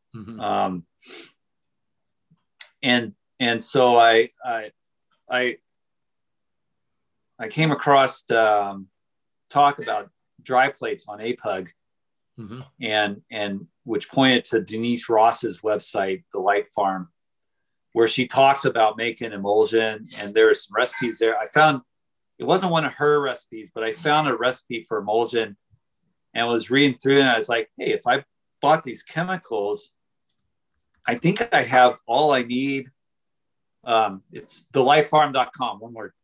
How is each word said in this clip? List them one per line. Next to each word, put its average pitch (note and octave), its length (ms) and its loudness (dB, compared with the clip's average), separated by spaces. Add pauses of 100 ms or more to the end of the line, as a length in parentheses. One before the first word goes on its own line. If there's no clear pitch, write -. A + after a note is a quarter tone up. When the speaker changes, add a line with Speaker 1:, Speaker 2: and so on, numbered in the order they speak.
(160)
Speaker 1:
Mm-hmm. A2 240 -16
Speaker 2:
Um, G2 460 -4 (2000)
and, A#2+ 320 0 (280)
and A#2 200 0
so B2 360 4
I, A#2 320 6 (160)
I, A2+ 260 -8 (580)
I, B2 280 -2 (1800)
I A2+ 120 -12
came D#3+ 220 0
across C#3 520 2
the, G#2+ 420 2
um, G2 220 -12 (640)
talk C#3+ 300 2
about G#2+ 300 -6 (340)
dry C3 260 2
plates A2+ 400 -8
on G#2 100 -14
apug, G#2+ 500 -6 (720)
Speaker 1:
Mm-hmm. A2+ 220 -16 (180)
Speaker 2:
and, G#2+ 500 -2
and G2+ 380 -8 (160)
which G#2+ 260 -6
pointed C3 360 2
to A2+ 160 0
Denise A#2 480 -6
Ross's A2+ 500 2
website, G2 640 -4 (100)
The G2+ 60 -6
Light - 320 -2
Farm, F#2+ 380 -4 (840)
where A#2 160 2
she B2+ 180 -2
talks C3+ 400 4
about A2 320 0
making A2+ 360 -8
emulsion. G#2+ 720 0 (120)
And G2+ 160 -10
there A2 160 6
are G#2 40 6
some G2 220 -4
recipes A#2 440 -4
there. A2+ 180 0
I G#2+ 80 -6
found, D3+ 360 2 (580)
it - 60 -10
wasn't F3+ 260 0
one D#3+ 140 0
of B2+ 100 -6
her D3 260 2
recipes, A2+ 540 -10
but A2+ 80 -6
I A2+ 80 -4
found D3+ 360 0
a B2 80 -2
recipe A#2+ 460 -4
for A2 160 -8
emulsion A2 600 -2 (760)
and A#2 140 -2
was A#2 240 -2
reading C#3 260 2
through C#3 200 2
it. C#3 40 6
And C3+ 80 4
I A#2+ 80 2
was A2 120 -4
like, A#2 280 -2
"Hey, C3 140 -4
if - 160 -4
I C#3 160 0 (380)
bought D#3 200 2
these A#2+ 220 -14
chemicals, A#2+ 880 -6 (1120)
I A#2+ 100 -2
think F#3+ 380 -2
I D3 100 2
have B2 440 4
all C#3+ 240 2
I B2+ 120 2
need." C3 460 -6 (920)
Um, A2 480 -2
it's - 400 -18
the C3+ 100 2
light D3 240 4
farm D3+ 280 2
dot B2+ 200 -2
com, A2 260 -8
one A#2 140 -18
word. G#2+ 200 -16 (100)